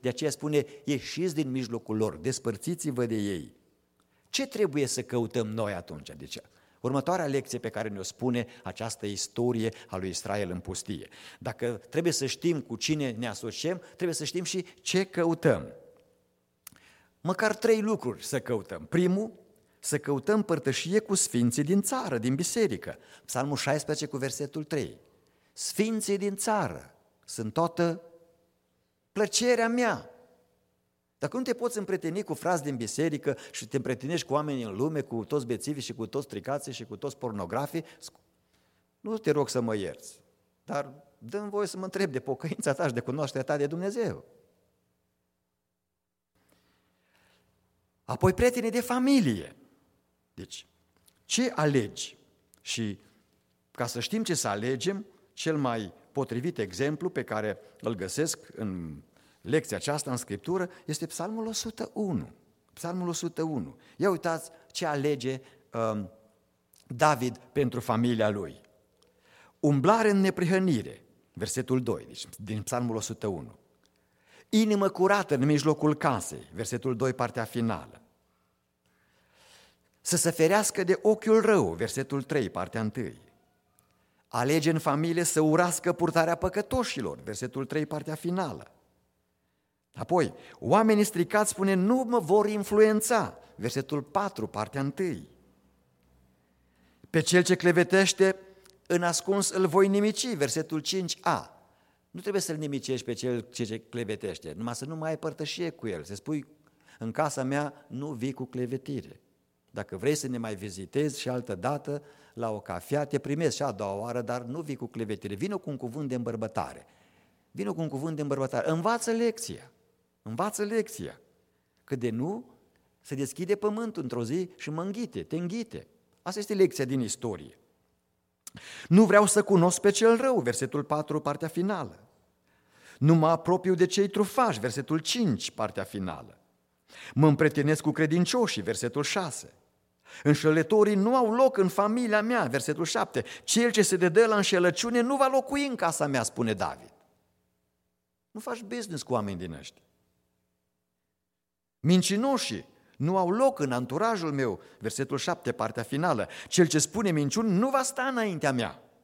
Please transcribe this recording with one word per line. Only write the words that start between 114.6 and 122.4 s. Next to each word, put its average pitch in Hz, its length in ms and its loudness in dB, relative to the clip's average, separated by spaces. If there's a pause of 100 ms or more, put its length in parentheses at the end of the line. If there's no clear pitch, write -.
vii 147 160 -6
cu 123 100 -10
clevetele. 104 480 -4
Vino 185 240 -4
cu - 120 -8
un 139 60 -6
cuvânt 127 320 -6
de 127 60 -2
îmbărbătare. 113 720 -4 (640)
Vino 202 240 -4
cu 160 60 -6
un 160 80 -2
cuvânt 143 280 -4
de 151 60 -4
îmbărbătare. 135 480 0
Învață 214 400 0
lecția. 226 600 -2 (520)
Învață 180 400 -4
lecția. 208 580 -4 (640)
Că 135 120 -4
de 120 140 -2
nu, 165 400 -4 (500)